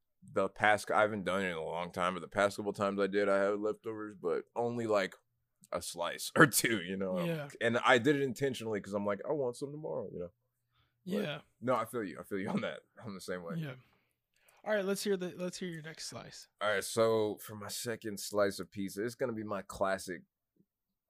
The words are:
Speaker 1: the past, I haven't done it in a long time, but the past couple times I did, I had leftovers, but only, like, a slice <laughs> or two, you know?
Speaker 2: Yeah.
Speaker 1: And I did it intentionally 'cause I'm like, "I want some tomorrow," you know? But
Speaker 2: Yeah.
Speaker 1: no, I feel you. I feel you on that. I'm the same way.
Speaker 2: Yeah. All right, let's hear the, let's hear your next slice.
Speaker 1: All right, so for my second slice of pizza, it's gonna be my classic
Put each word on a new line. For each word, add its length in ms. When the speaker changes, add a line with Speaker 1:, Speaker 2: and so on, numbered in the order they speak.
Speaker 1:
the 160
past, 420
I 120
haven't 220
done 180
it 80
in 60
a 80
long 280
time, 220
but 60
the 80
past 280
couple 160
times 280
I 60
did, 220
I 140
had 160
leftovers, 600
but 240
only, 300
like, 280
a 80
slice 520
<laughs> 40
or 100
two, 360
you 140
know? 280
Speaker 2:
Yeah. 240
Speaker 1:
And 160
I 200
did 180
it 60
intentionally 580
'cause 120
I'm 140
like, 200
"I 60
want 240
some 140
tomorrow," 420
you 60
know? 140
But 160
Speaker 2:
Yeah. 180
Speaker 1:
no, 160
I 100
feel 180
you. 160
I 40
feel 160
you 80
on 140
that. 180
I'm 120
the 60
same 240
way. 120
Speaker 2:
Yeah. 180
All 100
right, 100
let's 200
hear 120
the, 220
let's 200
hear 120
your 120
next 260
slice. 400
Speaker 1:
All 100
right, 140
so 560
for 140
my 140
second 520
slice 380
of 120
pizza, 340
it's 100
gonna 180
be 120
my 180
classic 600